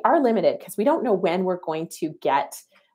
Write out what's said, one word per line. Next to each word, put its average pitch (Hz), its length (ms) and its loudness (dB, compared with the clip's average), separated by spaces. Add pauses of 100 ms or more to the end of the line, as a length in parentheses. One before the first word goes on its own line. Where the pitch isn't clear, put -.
are 294 160 4
limited 214 380 2
'cause - 180 -16
we 202 60 0
don't 311 200 2
know 240 100 2
when 180 300 0
we're 185 160 -2
going 160 280 -6 (120)
to 160 100 -4 (120)
get, 143 400 -2 (340)